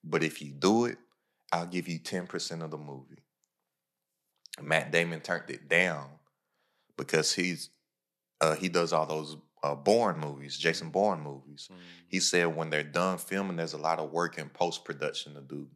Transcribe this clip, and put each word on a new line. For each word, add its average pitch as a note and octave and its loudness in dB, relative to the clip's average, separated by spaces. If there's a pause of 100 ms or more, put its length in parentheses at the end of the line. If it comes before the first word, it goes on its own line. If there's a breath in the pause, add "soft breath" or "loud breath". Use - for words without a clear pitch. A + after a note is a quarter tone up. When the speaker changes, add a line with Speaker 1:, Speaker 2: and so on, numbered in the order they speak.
Speaker 1:
But D#2+ 0
if D#2 -2
you D2 -10
do G2 4
it, A#2 -6 (540)
I'll E2+ 0
give F2 -4
you E2 -4
ten F2+ -6
percent E2+ -6
of D#2+ -8
the D#2 -8
movie." C#2+ -16 (1400)
Matt D2+ 0
Damon E2+ 2
turned F2 -4
it - -12
down E2+ 2 (880)
because D2+ 2
he's, F2+ -2 (720)
uh, D#2 4
he F2+ -2
does E2+ 2
all D#2 4
those, D#2 -6 (260)
uh, D2 0
Bourne F#2+ 4
movies, C#2+ -8
Jason E2 0
Bourne F#2 2
movies. C#2+ -12
Speaker 2:
Mm-hmm. F#2 -20 (280 loud breath)
Speaker 1:
He F#2 -2
said E2+ 4
when D#2+ -2
they're D2+ 0
done F2 0
filming, F#2+ -4
there's E2 -4
a D#2 -8
lot D#2+ 2
of D2+ -4
work E2+ 0
in D2 -8
post-production D2+ -4
to C#2+ -16
do C#2+ -10